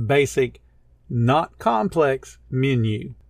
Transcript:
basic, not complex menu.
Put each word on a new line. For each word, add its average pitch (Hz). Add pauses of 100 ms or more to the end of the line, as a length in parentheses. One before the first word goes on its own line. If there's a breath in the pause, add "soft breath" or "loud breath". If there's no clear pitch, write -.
basic, 135 (500)
not 123
complex 175 (120)
menu. 127 (160)